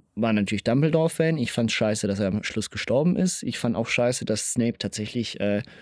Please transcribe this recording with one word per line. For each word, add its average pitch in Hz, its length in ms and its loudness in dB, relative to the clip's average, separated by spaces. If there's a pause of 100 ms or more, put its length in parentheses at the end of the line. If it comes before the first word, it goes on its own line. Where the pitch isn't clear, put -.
(140)
war 110 180 0
natürlich 104 320 0
Dumbledore-Fan, 160 760 2
ich 117 120 -2
fand's 117 220 0
scheiße, 107 340 2
dass 98 140 0
er 101 80 2
am 101 160 0
Schluss - 260 -6
gestorben 143 460 0
ist. 180 260 0
Ich - 160 -6
fand 117 160 0
auch 113 140 -2
scheiße, 123 360 0
dass - 280 -2
Snape 120 260 0
tatsächlich, 107 640 -6
äh, 101 220 0 (200)